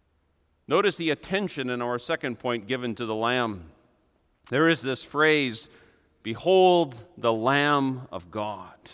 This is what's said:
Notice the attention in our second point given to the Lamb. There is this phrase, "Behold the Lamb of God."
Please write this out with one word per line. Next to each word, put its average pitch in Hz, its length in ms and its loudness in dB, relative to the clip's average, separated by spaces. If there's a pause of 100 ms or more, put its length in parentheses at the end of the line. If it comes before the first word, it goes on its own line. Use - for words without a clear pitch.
(680)
Notice 185 280 2
the 165 160 -2
attention 175 580 -4
in 123 120 -4
our 120 180 -2
second 143 400 -6
point 120 280 -4
given 123 280 -4
to 120 100 -6
the 110 80 -4
Lamb. 110 580 -2 (800)
There 156 200 4
is 160 120 0
this 131 220 -6
phrase, 147 680 0 (540)
"Behold 170 800 4 (160)
the 117 160 2
Lamb 135 800 0
of 87 200 -12
God." 104 460 -8 (160)